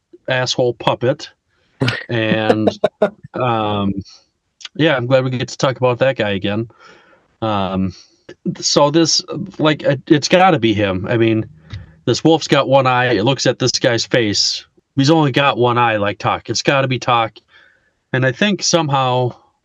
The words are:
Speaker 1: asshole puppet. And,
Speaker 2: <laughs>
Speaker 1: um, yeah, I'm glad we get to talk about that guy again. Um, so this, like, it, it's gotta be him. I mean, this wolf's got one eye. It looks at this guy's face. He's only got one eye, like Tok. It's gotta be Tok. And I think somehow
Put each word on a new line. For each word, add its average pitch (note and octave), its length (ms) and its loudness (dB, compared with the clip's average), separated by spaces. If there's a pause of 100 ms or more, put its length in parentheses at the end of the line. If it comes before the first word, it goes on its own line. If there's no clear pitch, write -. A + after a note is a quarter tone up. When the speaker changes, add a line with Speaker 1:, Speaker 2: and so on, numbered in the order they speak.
(280)
Speaker 1:
asshole B2+ 460 -2
puppet. B2+ 540 -4 (800)
And, A2 600 0 (340)
Speaker 2:
<laughs> - 320 -6
Speaker 1:
um, G#2+ 580 -2 (840)
yeah, D3+ 220 2
I'm A#2+ 100 -4
glad C3 180 2
we C3 60 -4
get A#2 180 -4
to - 100 -16
talk C3+ 180 0
about B2 220 0
that C3 180 0
guy G#2 140 -2
again. G2+ 400 -4 (720)
Um, F#2+ 500 -2 (640)
so C#3+ 320 0
this, D#3+ 320 0 (360)
like, D3+ 240 -2
it, C3 240 -2
it's D3+ 220 2
gotta F3+ 300 4
be A2 140 2
him. F#2+ 340 -2
I A#2+ 120 0
mean, A2+ 280 2 (600)
this - 180 0
wolf's D#3 240 4
got C#3 200 2
one C3 180 4
eye. B2 260 2
It G2 120 0
looks C3 220 0
at B2+ 120 0
this B2+ 140 0
guy's A#2 340 0
face. - 580 0 (320)
He's C#3 140 4
only D#3 220 4
got C3+ 260 2
one A#2+ 180 2
eye, A#2 200 2
like G2+ 220 -2
Tok. G2+ 300 -4
It's A2+ 140 -4
gotta C3+ 260 0
be B2+ 100 -4
Tok. A#2 400 -2 (760)
And C3 120 0
I C3 80 0
think G3+ 300 -2
somehow C3 720 0 (300)